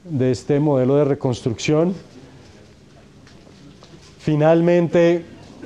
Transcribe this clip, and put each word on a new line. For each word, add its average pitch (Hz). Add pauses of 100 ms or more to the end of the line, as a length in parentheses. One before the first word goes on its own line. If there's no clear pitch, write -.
de 131
este 143
modelo 139
de 147
reconstrucción. 135 (2250)
Finalmente, 170 (420)